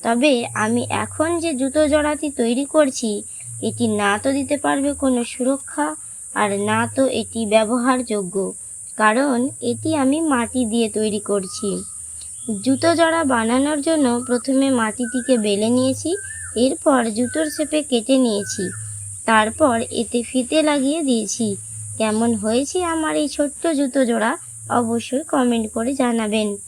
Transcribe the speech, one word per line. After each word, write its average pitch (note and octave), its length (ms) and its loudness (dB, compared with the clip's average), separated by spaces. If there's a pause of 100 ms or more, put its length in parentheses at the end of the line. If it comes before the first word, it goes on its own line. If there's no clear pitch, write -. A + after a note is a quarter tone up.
তবে A#3+ 280 4 (220)
আমি A3 360 0
এখন - 400 -2 (100)
যে E4 140 -2
জুতো C4 340 0
জোড়াটি D4 420 2
তৈরি B3 360 0
করছি, C4+ 460 2 (500)
এটি A3+ 260 -2
না G#3 300 2
তো G#3 140 0
দিতে C#4 260 0
পারবে C#4+ 360 0
কোনো C4 300 0
সুরক্ষা, C4+ 640 -2 (480)
আর G#3 140 2 (100)
না G#3+ 200 0 (160)
তো C4+ 120 2
এটি - 380 -4
ব্যবহারযোগ্য, A3 920 2 (600)
কারণ A#3 400 4 (240)
এটি A#3+ 340 -2
আমি C#4 260 4
মাটি B3+ 440 0
দিয়ে A3+ 240 0
তৈরি G#3+ 300 -2
করছি। G3+ 500 -2 (920)
জুতো C4 340 2
জোড়া E4 280 2
বানানোর C4 580 2
জন্য D4+ 260 2 (180)
প্রথমে C4 460 2
মাটিটিকে A#3+ 680 0
বেলে G#3 320 2
নিয়েছি, C4 420 2 (440)
এরপর C4+ 440 2 (120)
জুতোর B3+ 380 0
শেপে D4+ 320 -2
কেটে B3+ 360 2
নিয়েছি, G#3 460 0 (640)
তারপর A3+ 500 4 (160)
এতে A#3 320 -2
ফিতে B3+ 400 0
লাগিয়ে D4 380 2
দিয়েছি। A3+ 460 0 (500)
কেমন A3 380 2
হয়েছে A3+ 480 0
আমার D#4+ 320 0
এই D4+ 120 2
ছোট্ট C#4+ 400 -4
জুতো C#4 380 2
জোড়া, A3+ 260 0 (380)
অবশ্যই A#3+ 540 0
কমেন্ট A#3+ 500 2
করে A#3 200 -2
জানাবেন। A3+ 540 0 (200)